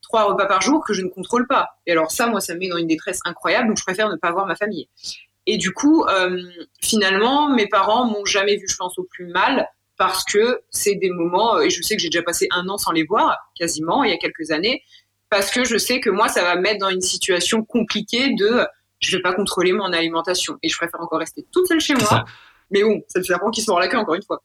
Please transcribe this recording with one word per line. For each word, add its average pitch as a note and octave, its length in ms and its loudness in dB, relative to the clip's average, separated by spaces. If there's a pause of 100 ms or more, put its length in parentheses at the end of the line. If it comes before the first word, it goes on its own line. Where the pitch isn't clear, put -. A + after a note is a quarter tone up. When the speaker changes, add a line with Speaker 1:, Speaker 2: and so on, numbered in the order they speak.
Speaker 1:
trois A3 220 0
repas G3 240 2
par F#3+ 140 2
jour C#4+ 240 2
que G#3+ 80 -4
je F#3 100 -2
ne F3+ 60 -4
contrôle A#3+ 380 -2
pas. A3 380 0
Et F3 60 -2
alors D#3+ 200 2
ça, A#3 160 0
moi, G#3 140 -2
ça F#3 140 -8
me E3+ 40 -8
met F#3 100 -4
dans F3 80 -4
une E3+ 100 -2
détresse D#3+ 380 -2
incroyable, F#3 420 0
donc G#3 100 2
je - 60 -6
préfère G#3 260 -2
ne F#3 60 -4
pas E3+ 160 -2
voir F#3 160 -2
ma E3 80 -4
famille. G#3 320 -6 (600)
Et G#3+ 100 0
du F3+ 140 -2
coup, D4+ 340 4
euh, F3+ 360 0 (400)
finalement, A3 680 2
mes A3+ 180 2
parents G#3+ 380 2
m'ont G#3 200 -2
jamais G3+ 300 2
vu, F#3+ 120 -8
je - 80 -4
pense, F3+ 220 -6
au F#3 60 -6
plus F3+ 240 -14
mal, G3 400 0 (300)
parce - 260 0
que A#3 460 2
c'est - 260 0
des F#3 140 0
moments, F3+ 480 2
euh, D#3 40 2
et - 80 4
je - 120 -2
sais G#3+ 140 -2
que - 60 -4
j'ai E3+ 80 -2
déjà E3+ 140 -2
passé F3 280 -2
un F3+ 180 -2
an G3+ 80 -4
sans F#3 140 -2
les E3 120 0
voir, A#3 320 2 (220)
quasiment, E3+ 460 -2
il G#3+ 80 2
y - 20 0
a - 40 -2
quelques D#3+ 340 -6
années, G3+ 320 -2 (460)
parce G3 200 0
que B3+ 140 0
je A#3 140 0
sais B3 220 0
que A#3+ 100 0
moi, G#3 180 4
ça A3 160 0
va F3 120 2
me F3+ 60 -2
mettre G3+ 180 0
dans G3 100 0
une F#3 120 -2
situation F#3 640 0
compliquée A#3 720 -2
de, F#3+ 100 2
euh, A3 200 4 (340)
je - 180 -2
vais F#3 60 -2
pas F3+ 100 0
contrôler F#3 400 2
mon F#3+ 180 -2
alimentation, E3 680 -2
et D#3+ 80 -2
je - 80 -4
préfère E3+ 240 -6
encore - 180 -4
rester - 320 -8
toute F#4 160 4
seule E4 120 4
chez D4 160 2
Speaker 2:
C'est B3 60 2
Speaker 1:
moi. G#3 80 2
Speaker 2:
ça. - 160 4 (440)
Speaker 1:
Mais G3 140 4
bon, G#3 240 2
ça F#3+ 120 -2
me F3+ 40 -4
fait F3+ 100 0
apprendre G3 220 -2
qu'ils - 80 -2
sont G#3+ 80 0
hors F3 80 4
la C#3+ 80 2
queue, B3+ 100 0
encore F#3+ 180 0
une G3+ 80 -6
fois. - 220 -6